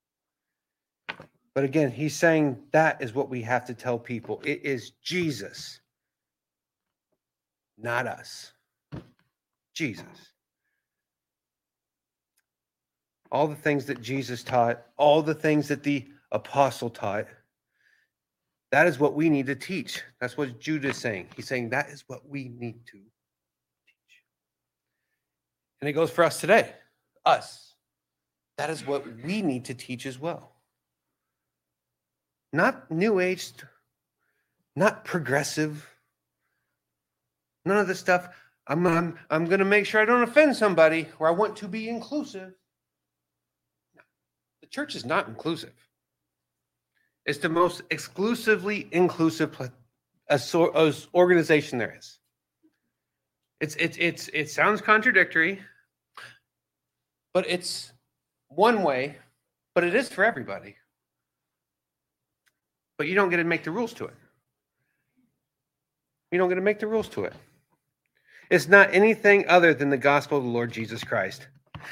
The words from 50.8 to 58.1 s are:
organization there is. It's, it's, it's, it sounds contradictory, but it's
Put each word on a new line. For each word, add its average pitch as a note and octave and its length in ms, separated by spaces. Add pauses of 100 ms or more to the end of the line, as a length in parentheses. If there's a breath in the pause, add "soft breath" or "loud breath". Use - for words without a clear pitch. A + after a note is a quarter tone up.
organization E3 640
there G#2+ 180
is. - 220 (1400)
It's, D3+ 160
it's, E3+ 200
it's, E3+ 340
it D3 200
sounds F#3+ 280
contradictory, F#3+ 800 (1700 loud breath)
but F3+ 160
it's - 440 (560)